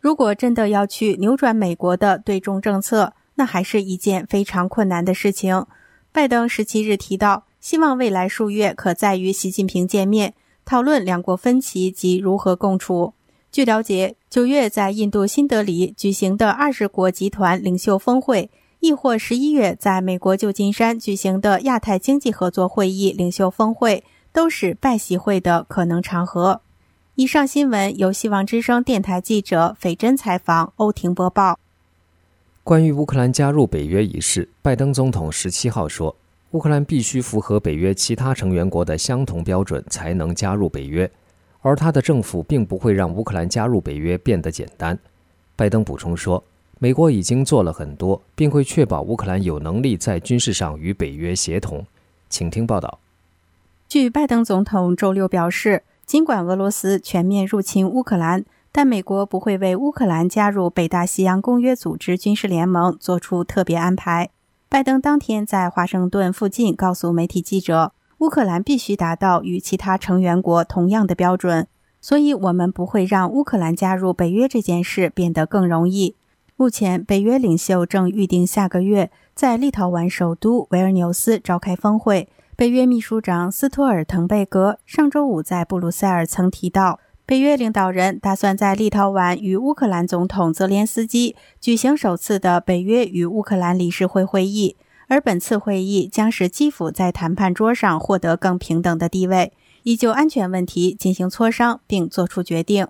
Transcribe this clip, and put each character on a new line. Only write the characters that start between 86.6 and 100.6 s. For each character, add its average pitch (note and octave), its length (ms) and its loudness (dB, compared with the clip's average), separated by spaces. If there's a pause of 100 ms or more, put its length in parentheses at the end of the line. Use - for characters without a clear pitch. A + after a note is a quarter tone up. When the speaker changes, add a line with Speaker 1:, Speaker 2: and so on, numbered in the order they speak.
Speaker 1:
到， F#3+ 300 2 (260)
北 C4 140 2
约 C#4+ 160 4
领 A#3 160 -2
导 G3 180 0
人 F#3 300 0
打 G3 160 0
算 G3 220 0
在 G3 180 2
立 G#3+ 140 0
陶 G3+ 220 2
宛 F3+ 280 0
与 F#3+ 160 -2
乌 C4 180 0
克 C4+ 140 0
兰 F3 180 0
总 F3+ 220 0
统 F3 240 0
泽 F#3+ 160 0
连 G3 180 2
斯 A3+ 220 -4
基 A#3+ 300 0 (240)
举 A#3 160 2
行 C4 180 2
首 F#3 220 0
次 G#3 200 -2
的 F3+ 220 2
北 F3 220 0
约 A3+ 240 2
与 F3 180 -2
乌 G3 180 -2
克 G3+ 140 -2
兰 F3+ 240 2
理 F3 100 0
事 F#3 160 -2
会 F#3 200 0
会 F#3 200 0
议， G3+ 300 -2 (320)
而 C#4 140 2
本 G3 180 0
次 G#3+ 180 -2
会 G3+ 240 -2
议 F#3+ 240 0
将 G#3+ 240 0
是 F#3 200 0
基 D4 200 0
辅 E3 220 -6
在 F3+ 220 -2
谈 E3 200 -2
判 F#3+ 200 0
桌 A3 200 0
上 F#3+ 240 0
获 F#3+ 220 -2
得 E3 160 0
更 F3+ 240 0
平 E3+ 220 -2
等 F3 160 0
的 E3+ 100 -2
地 F#3 180 -2
位， F#3 280 0 (300)
以 A#3 120 2
就 A3+ 160 2
安 C#4 160 2
全 G3 240 0
问 F#3 140 0